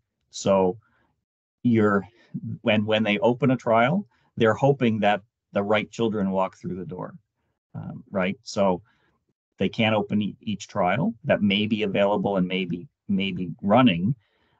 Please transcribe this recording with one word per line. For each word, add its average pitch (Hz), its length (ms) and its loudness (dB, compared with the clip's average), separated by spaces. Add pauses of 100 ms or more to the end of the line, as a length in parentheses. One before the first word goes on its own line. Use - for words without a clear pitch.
(300)
So 95 480 0 (840)
you're, 104 440 2 (560)
when, 107 240 2
when 107 160 2
they 104 160 0
open 123 320 2
a 131 60 2
trial, 120 500 2 (300)
they're 110 180 4
hoping 127 460 2
that 101 200 2 (320)
the 101 100 0
right 107 280 0
children 107 400 -2
walk 95 260 -2
through 90 200 -10
the 90 100 -10
door, - 280 -12 (600)
um, - 360 -12
right? 95 320 -2
So 98 400 -2 (800)
they 95 80 -2
can't 110 260 0
open 104 280 -2
e-, 98 180 -6
each 104 260 -8
trial 107 560 -2
that 110 200 0
may 104 240 2
be 107 160 -2
available 101 540 0
and 90 120 0
may 92 160 -4
be, 87 240 -10 (200)
may 95 220 -2
be 90 200 -8 (120)
running, 104 540 2 (440)